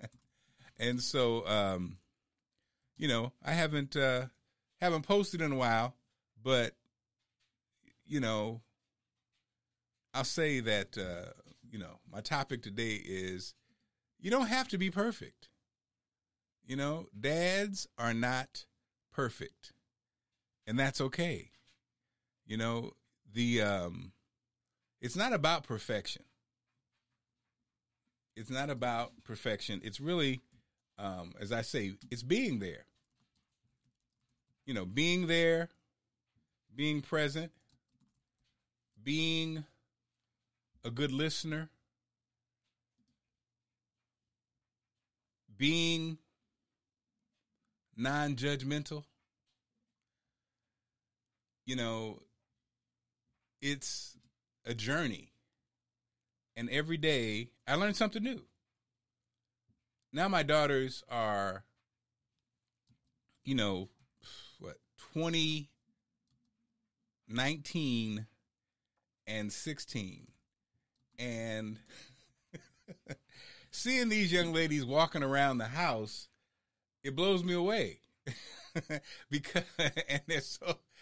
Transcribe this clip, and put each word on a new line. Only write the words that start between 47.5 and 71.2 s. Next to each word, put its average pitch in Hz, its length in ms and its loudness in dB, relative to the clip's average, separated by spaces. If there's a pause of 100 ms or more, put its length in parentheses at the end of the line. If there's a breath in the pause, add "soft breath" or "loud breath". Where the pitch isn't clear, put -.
non-judgmental. 143 1080 -2 (2500)
You 127 120 -4
know, 113 420 -4 (1400)
it's - 560 -6 (480)
a 117 80 -4
journey. 113 580 -2 (1200)
And 120 140 -4
every 156 280 0
day 120 540 2 (160)
I 135 80 2
learn 202 180 2
something 208 280 0
new. 247 200 -4 (1700)
Now 175 160 2
my 180 160 4
daughters 143 640 4
are, 101 540 0 (1800)
you 135 80 -2
know, 98 360 0 (720 loud breath)
what, - 180 -14 (360)
twenty, 160 560 0 (1600)
nineteen, 120 960 0 (1040)
and 104 260 -4
sixteen. - 760 -8 (920)
And 113 600 -4 (720 loud breath)